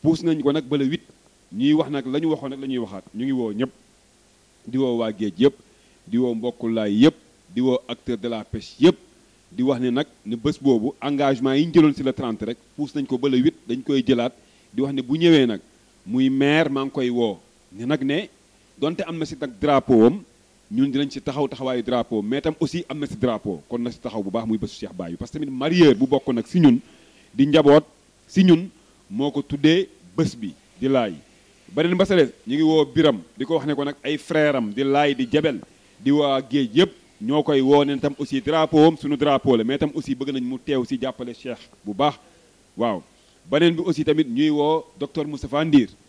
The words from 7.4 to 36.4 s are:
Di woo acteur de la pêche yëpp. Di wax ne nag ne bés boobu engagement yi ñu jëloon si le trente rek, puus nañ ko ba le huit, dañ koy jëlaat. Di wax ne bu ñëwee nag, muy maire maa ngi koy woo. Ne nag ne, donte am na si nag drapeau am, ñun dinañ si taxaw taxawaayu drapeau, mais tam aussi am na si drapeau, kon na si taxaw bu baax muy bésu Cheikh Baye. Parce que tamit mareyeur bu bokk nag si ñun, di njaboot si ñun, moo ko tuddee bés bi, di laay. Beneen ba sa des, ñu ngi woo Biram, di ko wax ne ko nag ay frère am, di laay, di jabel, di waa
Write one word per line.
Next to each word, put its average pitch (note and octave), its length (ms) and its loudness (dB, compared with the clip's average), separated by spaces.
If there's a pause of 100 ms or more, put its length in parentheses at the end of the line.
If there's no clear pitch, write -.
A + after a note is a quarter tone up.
Di B2 60 -4
woo B2+ 180 0 (100)
acteur A#2+ 300 -8
de A2 100 -8
la A2 160 -8
pêche - 360 -14
yëpp. F3+ 160 6 (560)
Di A#2+ 100 -4
wax B2+ 180 0
ne B2+ 100 0
nag C3 160 -2 (200)
ne G#2+ 100 -6
bés B2 240 -4
boobu C3 400 2
engagement C3+ 540 -2
yi D3+ 120 2
ñu E3 60 -10
jëloon D#3 220 6
si C#3 80 -10
le C3 100 -2
trente A2+ 300 -6
rek, A2+ 140 -8 (200)
puus D3 180 -8
nañ C#3 120 -4
ko B2+ 120 -4
ba C3+ 100 -2
le B2+ 100 2
huit, C#3 160 2 (140)
dañ B2 140 -6
koy C3+ 240 0
jëlaat. A#2+ 260 0 (400)
Di A2 100 -6
wax C#3 120 -4
ne C3 80 -4
bu B2+ 160 -4
ñëwee D#3+ 280 6
nag, G#2 140 -4 (460)
muy B2+ 240 0
maire C#3+ 400 2
maa C#3 140 -4
ngi C3+ 60 -8
koy B2+ 200 -4
woo. A#2 280 -2 (340)
Ne G#2 120 -14
nag C3+ 180 -2
ne, D3 260 -4 (480)
donte D#3+ 300 -4
am E3 100 -10
na D#3+ 80 -6
si D3+ 160 -12
nag C3+ 200 -8
drapeau C3 460 4
am, E3+ 160 2 (500)
ñun C3+ 180 0
dinañ C3+ 200 -2
si C3+ 100 -12
taxaw C#3 260 -4
taxawaayu C3 380 -6
drapeau, A#2+ 360 -2
mais A#2 200 -4
tam D#3 180 -4
aussi E3 300 -4
am D3 100 -8
na C#3+ 80 -6
si - 100 -12
drapeau, G#2 520 -4
kon A#2+ 100 -6
na A#2+ 140 -6
si - 80 -20
taxaw A2 240 -8
bu F#2+ 60 -6
baax A2+ 180 -4
muy A2 100 0
bésu - 160 -8
Cheikh F#2 180 -14
Baye. F2 240 -12
Parce - 140 -12
que D#3 80 -12
tamit C#3+ 140 -8
mareyeur D3+ 420 4
bu A#2+ 120 0
bokk C3+ 280 -2
nag A2+ 120 -4
si F3+ 120 -2
ñun, C#3 220 6 (520)
di C3+ 140 2
njaboot D3 380 6 (420)
si - 160 2
ñun, F3+ 260 6 (400)
moo C3 220 -4
ko C#3+ 120 -4
tuddee D#3 460 2 (280)
bés - 180 -2
bi, A2 180 -10 (280)
di C3 80 -2
laay. A#2 260 0 (580)
Beneen E3 240 0
ba F#3 80 2
sa F#3+ 120 0
des, C#3 140 4 (160)
ñu A#2+ 100 -4
ngi D#3 60 2
woo D#3 220 4
Biram, C3+ 360 2 (180)
di B2+ 60 -6
ko D#3 100 -4
wax C#3 120 -4
ne D3 80 -2
ko C#3+ 100 -4
nag C#3+ 180 -6
ay D3 160 -4
frère D3+ 380 0
am, A2 160 -4
di A#2+ 100 -4
laay, C#3+ 320 2
di B2 160 -4
jabel, D3 300 0 (400)
di C3 100 0
waa C#3+ 320 2